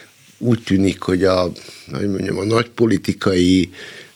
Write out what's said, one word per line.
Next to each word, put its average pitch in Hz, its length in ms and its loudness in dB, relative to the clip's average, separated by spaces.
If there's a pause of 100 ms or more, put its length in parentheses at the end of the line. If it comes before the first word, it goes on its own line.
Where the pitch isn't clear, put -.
(380)
úgy 120 260 0
tűnik, 95 380 0
hogy 92 220 0
a, 90 280 2 (400)
hogy 101 180 -4
mondjam, 95 280 -4
a 95 60 -6
nagy 113 260 0
politikai, 92 1000 2 (460)